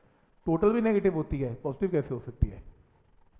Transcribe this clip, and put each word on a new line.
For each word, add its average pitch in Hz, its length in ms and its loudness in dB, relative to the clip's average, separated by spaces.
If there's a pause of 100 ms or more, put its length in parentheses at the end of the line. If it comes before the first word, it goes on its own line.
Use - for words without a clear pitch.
(460)
Total 175 260 4
भी 233 80 2
negative 202 340 2
होती 156 240 -2
है, 127 160 -2
positive 151 360 -4
कैसे 147 240 -2
हो 113 60 -6
सकती - 260 -2
है? 98 160 -6 (760)